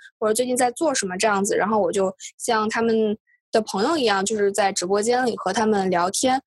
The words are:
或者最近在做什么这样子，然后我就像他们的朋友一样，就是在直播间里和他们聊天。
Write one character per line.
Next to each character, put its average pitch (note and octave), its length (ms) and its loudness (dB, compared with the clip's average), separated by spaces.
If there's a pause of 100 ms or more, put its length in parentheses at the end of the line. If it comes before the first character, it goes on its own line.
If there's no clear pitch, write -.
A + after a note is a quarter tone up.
(180)
或 G#3+ 100 0
者 G#3+ 60 2
最 A#3+ 100 0
近 B3 100 -2
在 B3 160 2
做 C#4 240 -2
什 G#3 120 -2
么 F3+ 100 -6
这 G3+ 100 0
样 G3+ 160 2
子， G3+ 140 0
然 F3+ 100 0
后 G#3+ 140 2
我 F3 100 2
就 F#3+ 240 -2 (220)
像 G#3+ 320 -2
他 A3+ 140 -2
们 A3 340 0 (340)
的 A3+ 120 2
朋 G3 200 -4
友 D#4 140 2
一 C#4+ 80 0
样， G3 180 2
就 G#3+ 140 -2
是 G3+ 160 0
在 G3+ 180 0
直 G3 140 -4
播 G3+ 180 0
间 A#3+ 220 0
里 A3+ 140 0
和 F#3 140 -4
他 A3 140 0
们 G3+ 220 2
聊 F3+ 220 0
天。 C4 360 0